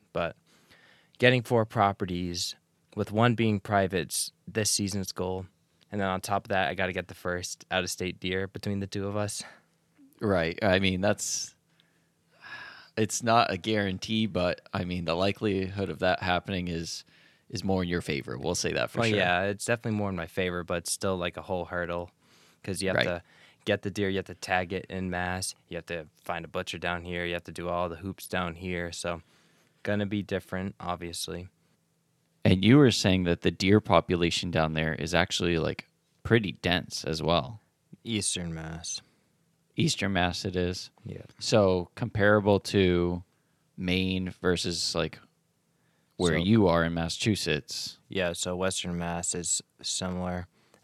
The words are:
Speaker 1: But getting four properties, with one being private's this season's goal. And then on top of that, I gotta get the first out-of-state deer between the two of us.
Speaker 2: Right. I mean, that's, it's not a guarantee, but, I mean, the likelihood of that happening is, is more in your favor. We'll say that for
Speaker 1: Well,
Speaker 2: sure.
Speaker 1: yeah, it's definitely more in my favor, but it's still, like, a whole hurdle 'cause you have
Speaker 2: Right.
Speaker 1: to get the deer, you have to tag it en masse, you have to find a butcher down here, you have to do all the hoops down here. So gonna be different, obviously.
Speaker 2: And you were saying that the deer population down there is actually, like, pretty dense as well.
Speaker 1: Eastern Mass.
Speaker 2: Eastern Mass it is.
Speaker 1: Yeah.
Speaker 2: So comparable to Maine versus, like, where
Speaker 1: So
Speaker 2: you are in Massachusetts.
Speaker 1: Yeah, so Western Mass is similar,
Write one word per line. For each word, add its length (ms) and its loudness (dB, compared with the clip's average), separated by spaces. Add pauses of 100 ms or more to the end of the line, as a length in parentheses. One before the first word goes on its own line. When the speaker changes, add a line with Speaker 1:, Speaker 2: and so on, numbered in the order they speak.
(140)
Speaker 1:
But 200 -4 (840)
getting 240 6
four 240 2
properties, 880 -2 (420)
with 160 -4
one 220 4
being 260 2
private's 720 0 (160)
this 220 -2
season's 420 -2
goal. 320 -6 (480)
And 80 -4
then 80 0
on 140 -2
top 240 -2
of 20 -18
that, 220 0
I 40 -4
gotta 200 -2
get 140 -6
the 60 -14
first 560 -8
out-of-state 480 -4
deer 300 -4
between 320 -6
the 60 -6
two 200 -6
of 80 -6
us. 280 -4 (800)
Speaker 2:
Right. 420 2
I 160 6
mean, 240 2
that's, 520 -2 (1400)
it's 260 0
not 300 4
a 60 -2
guarantee, 680 0
but, 340 0 (120)
I 120 -2
mean, 200 -4
the 100 0
likelihood 760 0
of 100 -8
that 220 2
happening 440 -2
is, 380 -6 (440)
is 140 -8
more 220 0
in 40 -4
your 120 0
favor. 360 -4
We'll 200 -2
say 160 -2
that 180 -2
for 100 -4
Speaker 1:
Well, 80 2
Speaker 2:
sure. 100 2
Speaker 1:
yeah, 240 2
it's 240 -4
definitely 320 -2
more 100 -2
in 80 -4
my 100 -6
favor, 380 -4
but 140 -4
it's 120 -8
still, 260 -2
like, 200 -4
a 60 -10
whole 240 -6
hurdle 440 -6 (540)
'cause 180 -6
you 60 0
have 80 2
Speaker 2:
Right. 80 6
Speaker 1:
to 180 -2 (420)
get 180 2
the 80 -4
deer, 180 -2
you 80 -2
have 100 -4
to 80 -14
tag 380 -2
it 180 -6
en 200 -4
masse, 440 -4 (140)
you 80 -8
have 100 -10
to 300 -8
find 280 -8
a 40 -14
butcher 300 -6
down 260 -4
here, 200 -4
you 100 -4
have 100 -8
to 80 -14
do 160 -8
all 200 0
the 80 -10
hoops 300 -10
down 300 -4
here. 340 -6
So 320 -6 (600)
gonna 220 -2
be 160 -4
different, 580 -6
obviously. 680 -8 (1000)
Speaker 2:
And 160 6
you 140 10
were 140 10
saying 340 4
that 160 2
the 100 2
deer 300 6
population 720 2
down 240 2
there 200 0
is 200 -4
actually, 440 2
like, 300 -4 (340)
pretty 300 2
dense 500 -2
as 200 -4
well. 380 0 (440)
Speaker 1:
Eastern 480 -4
Mass. 480 -10 (760)
Speaker 2:
Eastern 360 0
Mass 320 0
it 100 -4
is. 360 -2 (160)
Speaker 1:
Yeah. 160 -12 (160)
Speaker 2:
So 560 4
comparable 680 4
to 640 2 (540)
Maine 500 0 (140)
versus, 520 0
like, 240 -2 (1000)
where 200 4
Speaker 1:
So 60 0
Speaker 2:
you 240 6
are 160 4
in 80 0
Massachusetts. 1080 -2 (120)
Speaker 1:
Yeah, 240 -2
so 220 -6
Western 420 -2
Mass 360 -4
is 280 -4 (180)
similar, 640 -6 (380)